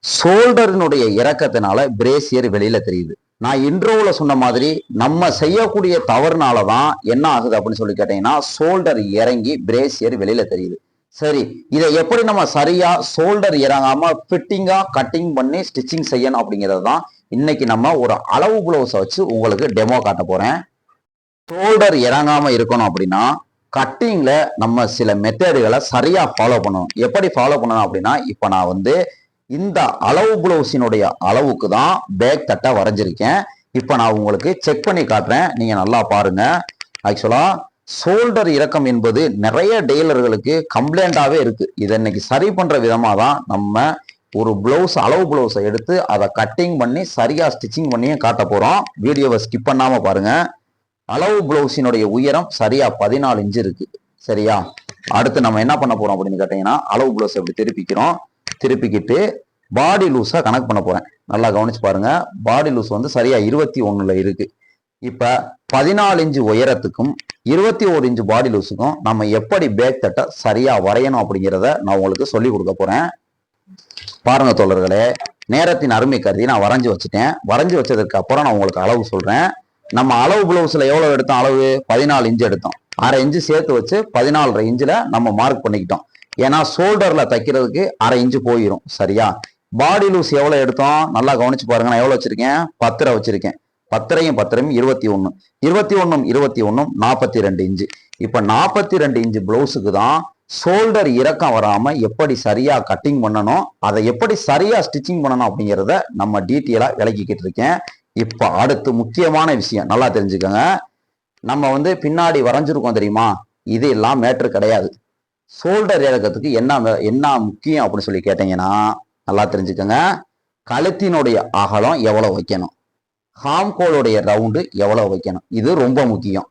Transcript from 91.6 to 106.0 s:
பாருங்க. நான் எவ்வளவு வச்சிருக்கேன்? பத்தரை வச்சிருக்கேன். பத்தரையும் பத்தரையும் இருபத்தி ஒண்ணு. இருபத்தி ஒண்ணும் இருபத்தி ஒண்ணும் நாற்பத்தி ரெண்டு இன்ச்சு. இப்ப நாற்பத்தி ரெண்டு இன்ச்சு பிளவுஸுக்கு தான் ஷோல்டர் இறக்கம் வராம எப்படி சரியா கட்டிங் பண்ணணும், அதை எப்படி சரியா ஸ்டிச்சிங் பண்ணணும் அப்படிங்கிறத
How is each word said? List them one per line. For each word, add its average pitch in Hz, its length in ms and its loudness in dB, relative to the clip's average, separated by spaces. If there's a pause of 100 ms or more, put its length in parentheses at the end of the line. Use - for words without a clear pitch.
பாருங்க. 117 220 2
நான் 117 100 2
எவ்வளவு 131 160 2
வச்சிருக்கேன்? 127 420 -2 (240)
பத்தரை 117 340 0
வச்சிருக்கேன். 98 380 -4 (360)
பத்தரையும் 147 480 0
பத்தரையும் 113 400 0
இருபத்தி 127 340 0
ஒண்ணு. 95 160 -2 (380)
இருபத்தி 196 340 2
ஒண்ணும் 160 300 0
இருபத்தி 120 380 0
ஒண்ணும் 127 200 -2 (140)
நாற்பத்தி 123 420 0
ரெண்டு 95 220 -2
இன்ச்சு. 95 180 -4 (400)
இப்ப 113 240 -2
நாற்பத்தி 190 540 0
ரெண்டு 131 220 0
இன்ச்சு 110 240 -2
பிளவுஸுக்கு 113 500 0
தான் 131 180 2 (400)
ஷோல்டர் 202 520 2 (100)
இறக்கம் 147 380 2
வராம 110 360 2 (140)
எப்படி 139 280 0 (100)
சரியா 123 300 2 (140)
கட்டிங் 143 360 -2
பண்ணணும், 110 380 0 (260)
அதை 107 120 0 (120)
எப்படி 220 240 -2 (120)
சரியா 190 380 2
ஸ்டிச்சிங் 156 380 -6
பண்ணணும் 123 240 0
அப்படிங்கிறத 101 520 -2 (200)